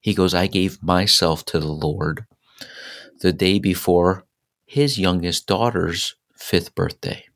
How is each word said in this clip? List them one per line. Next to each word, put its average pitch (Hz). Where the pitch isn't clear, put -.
He 104
goes, 92
"I 90
gave 95
myself 87
to -
the 76
Lord 78
the 92
day 95
before 92
his 139
youngest 90
daughter's 92
fifth -
birthday." -